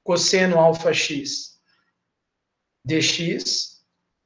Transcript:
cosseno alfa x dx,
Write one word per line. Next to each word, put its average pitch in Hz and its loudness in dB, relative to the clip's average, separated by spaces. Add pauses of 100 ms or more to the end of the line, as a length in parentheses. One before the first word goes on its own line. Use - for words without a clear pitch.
cosseno 175 2
alfa 165 4
x - -6 (1300)
dx, - -4 (460)